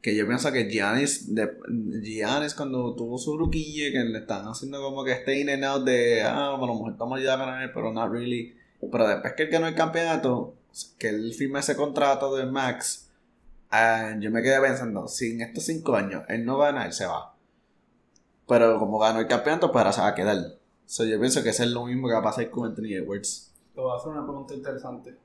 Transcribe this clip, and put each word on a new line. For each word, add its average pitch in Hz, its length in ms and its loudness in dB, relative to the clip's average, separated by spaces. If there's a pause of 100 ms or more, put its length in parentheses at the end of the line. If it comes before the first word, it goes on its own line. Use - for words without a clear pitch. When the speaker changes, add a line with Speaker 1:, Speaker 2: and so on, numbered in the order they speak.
Speaker 1:
Que 107 140 0
yo 104 120 0
pienso 127 240 0
que 117 180 0
Giannis, 113 640 0
de, 107 240 0 (460)
Giannis 113 500 -2
cuando 127 400 -4
tuvo 117 240 -6
su 151 180 -4
ruquilla, 156 560 -2
que 131 160 0
le 110 120 -2
están 104 280 -6
haciendo 135 320 -8
como 135 240 -6
que 127 100 0
este 135 260 0
in 143 100 -2
and 139 140 0
out 135 200 0
de, 120 380 4
"Ah, 139 320 0
a 135 40 -4
lo 127 100 -2
mejor 113 240 -4
estamos 120 320 -4
ya 131 100 4
a 131 40 2
ganar, 131 360 -6
pero 110 180 -4
not 113 200 -2
really". 120 440 -4 (360)
Pero 113 160 4
después 98 260 0
que - 100 0
él - 60 -2
ganó 165 180 2
el 156 60 -2
campeonato, 156 800 0 (460)
que 113 100 0
él 110 240 -4
firma 139 280 -2
ese 139 140 0
contrato 139 600 2
de 131 100 0
max, 131 640 -4 (600)
ah, 110 480 4
yo 104 100 -2
me 113 140 2
quedé 135 180 6
pensando, 120 460 0
si 117 240 -4
en 117 100 -6
estos - 240 -8
cinco 160 300 0
años 98 340 -2
él 117 160 -2
no 131 140 0
gana, 143 260 4
él 87 80 -8
se 95 140 -4
va. 80 280 -6 (1120)
Pero 113 300 8
como 107 220 0
ganó 113 200 4
el 110 80 0
campeonato, 151 440 2
pues 127 100 4
ahora 98 100 6
se 104 100 0
va 101 80 4
a 101 60 -2
quedar. 101 220 0 (480)
So, - 180 -4
yo 110 160 0
pienso 127 220 2
que 117 80 2
eso 117 140 2
es 120 80 2
lo 120 160 -4
mismo 127 200 -2
que 117 60 2
va 110 60 4
a 101 40 -2
pasar 113 280 0
con 117 180 -4
Anthony 107 240 -6
Edwards. - 580 -6 (220)
Speaker 2:
Te 131 80 -8
voy 127 100 -2
a - 40 -4
hacer 160 160 -8
una 147 120 -6
pregunta 143 300 -10
interesante. 131 720 -10